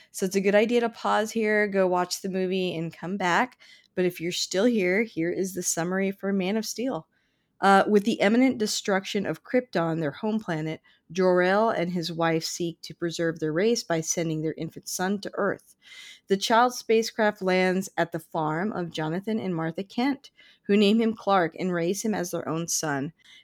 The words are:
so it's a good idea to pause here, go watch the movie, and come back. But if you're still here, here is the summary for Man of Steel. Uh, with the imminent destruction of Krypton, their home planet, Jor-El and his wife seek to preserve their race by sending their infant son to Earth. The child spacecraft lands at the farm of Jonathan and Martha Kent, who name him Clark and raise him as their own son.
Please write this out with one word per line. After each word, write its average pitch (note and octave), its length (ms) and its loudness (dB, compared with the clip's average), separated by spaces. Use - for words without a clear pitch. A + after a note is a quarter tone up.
so - 140 -4
it's F#3+ 100 -2
a G3 60 2
good G3 140 4
idea A#3 260 4
to A#3 80 0
pause G#3+ 420 -2
here, G#3+ 360 2
go G3 180 2
watch F3+ 360 0
the G3 80 -6
movie, F#3 460 -2
and D#3+ 180 -6
come F#3 240 -8
back. F#3+ 420 0
But F3+ 120 0
if F3 160 -2
you're E3+ 100 -6
still F3+ 320 -2
here, G#3+ 400 2
here E3+ 260 -4
is F#3 240 -4
the F3+ 80 -6
summary F#3 500 -2
for G3 200 -6
Man G3 240 0
of A3 100 -2
Steel. A3 420 -6
Uh, G3 280 6
with G3+ 180 4
the A3+ 80 2
imminent B3 440 4
destruction G3+ 680 -2
of - 180 -6
Krypton, E3 560 -2
their D3+ 120 -2
home G#3+ 280 -2
planet, D#3 420 -6
Jor-El F#3 580 4
and F3 220 -2
his F3 200 -4
wife E3 340 0
seek - 360 -6
to - 140 -16
preserve E3 440 -2
their D#3 120 -2
race A3 320 2
by E3 180 -2
sending D#3+ 400 -2
their D#3 160 -4
infant - 300 -10
son F#3+ 320 -4
to - 140 -10
Earth. - 420 -4
The G3 100 2
child A#3+ 360 4
spacecraft A3 680 0
lands F#3 560 2
at E3+ 160 0
the E3 60 -4
farm D#3+ 520 -4
of E3+ 200 -6
Jonathan F3+ 480 -4
and F#3 140 -4
Martha D#3+ 300 -4
Kent, B3+ 480 -4
who G3+ 140 4
name G#3+ 240 6
him A3 120 2
Clark F#3+ 460 2
and F3+ 140 -2
raise F3 300 -2
him G#3+ 120 -2
as F3 160 -4
their E3+ 160 -6
own E3 220 -4
son. D3 440 -4